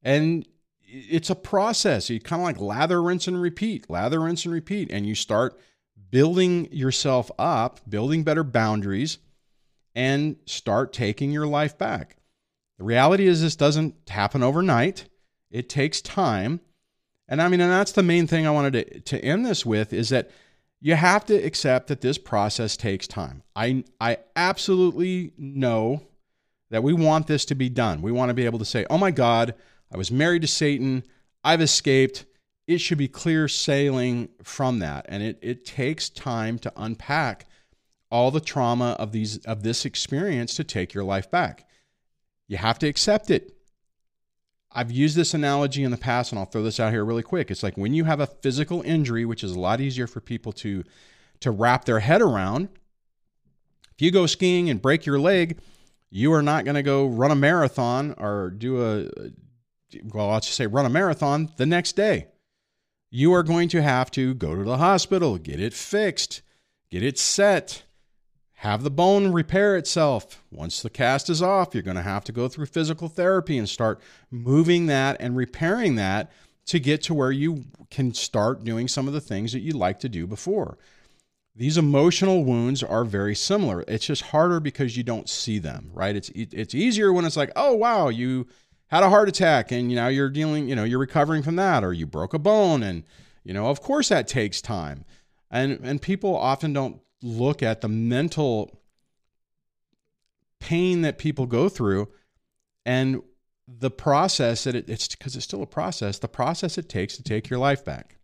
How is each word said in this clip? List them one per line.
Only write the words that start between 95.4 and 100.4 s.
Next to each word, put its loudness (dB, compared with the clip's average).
And, -2
and -4
people -2
often -2
don't -4
look -2
at -2
the -4
mental -2